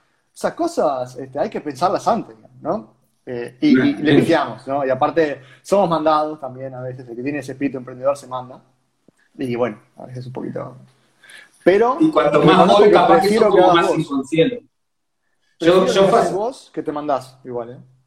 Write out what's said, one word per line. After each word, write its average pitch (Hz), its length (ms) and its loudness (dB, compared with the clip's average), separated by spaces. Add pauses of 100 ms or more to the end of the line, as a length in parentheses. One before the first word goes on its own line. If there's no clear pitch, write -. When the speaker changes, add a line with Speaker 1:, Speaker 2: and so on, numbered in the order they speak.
(340)
Speaker 1:
Esas - 200 -6
cosas, 151 600 -4
este, 139 220 -12
hay 208 120 -4
que - 100 -10
pensarlas 151 480 -4
antes, 190 260 -4 (280)
¿no? 196 320 -8 (320)
Eh, 120 340 -10
y, 131 180 4
y 143 180 2
le 147 180 0
pifiamos, 135 520 0
¿no? 139 200 -4
Y - 40 -2
aparte, 147 520 0 (200)
somos 190 280 2
mandados 156 500 0
también 131 340 -12
a 123 60 -12
veces, 127 280 -12
el 117 80 -14
que 123 60 -10
tiene 147 180 -6
ese 135 120 -12
espíritu 135 260 -4
emprendedor 127 380 -4
se 127 120 -20
manda. 127 300 -12 (800)
Y 123 200 -6
bueno, 117 220 -2 (200)
a - 80 -20
veces 127 200 -14
un 127 60 -16
poquito. - 440 -10 (880)
Pero 233 360 2
Speaker 2:
Y 311 100 4
cuanto 147 300 2
más 160 80 4
Speaker 1:
reconozco 185 280 6
Speaker 2:
joven, 208 140 8
Speaker 1:
que - 40 4
Speaker 2:
capaz - 220 6
que - 40 4
Speaker 1:
prefiero 214 260 2
Speaker 2:
sos 190 80 2
Speaker 1:
que 185 60 6
Speaker 2:
como 180 120 6
Speaker 1:
hagas 170 120 4
Speaker 2:
más 175 60 0
Speaker 1:
vos. 151 100 -2
Speaker 2:
inconsciente. 139 600 -2 (960)
Speaker 1:
Prefiero 175 280 4
Speaker 2:
Yo, - 60 -2
yo 190 100 2
Speaker 1:
que 190 60 4
hagas - 220 2
Speaker 2:
fas- 165 40 -8
Speaker 1:
vos 220 400 -8
que 156 80 -10
te 151 100 -8
mandás 147 520 -6
igual, 120 260 -10
¿eh? 131 60 -18 (300)